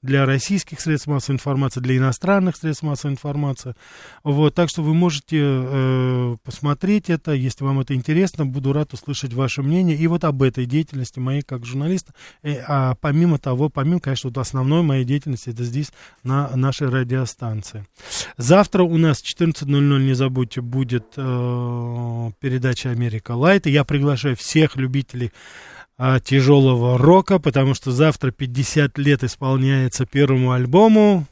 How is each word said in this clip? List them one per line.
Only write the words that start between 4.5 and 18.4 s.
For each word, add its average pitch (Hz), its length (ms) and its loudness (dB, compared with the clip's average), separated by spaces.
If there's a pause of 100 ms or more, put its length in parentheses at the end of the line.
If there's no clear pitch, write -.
так 170 160 0
что 170 120 -6
вы 156 120 0
можете, 160 480 0
э, 131 1000 0
посмотреть 180 680 -2
это, 160 220 -2
если 131 320 -2
вам 135 160 0
это 131 140 -4
интересно, 156 520 0
буду 135 260 -2
рад 147 220 -2
услышать 131 400 -8
ваше 135 280 -2
мнение 165 340 2
и 160 100 0
вот 165 180 0
об 143 180 0
этой 131 180 0 (100)
деятельности 139 480 -4
моей 131 240 -2
как 123 220 -10
журналиста. 143 480 -4 (300)
Э, 147 260 -6
а 131 320 0
помимо 156 380 2
того, 135 320 -2
помимо, 156 280 0
конечно, 135 300 -4
вот 120 100 -8
основной 135 440 0
моей 135 220 0
деятельности, 131 460 -4
это 117 140 -6
здесь, 131 260 -6 (320)
на 131 320 -2
нашей 131 340 0
радиостанции. 120 1000 -4 (500)
Завтра 180 480 4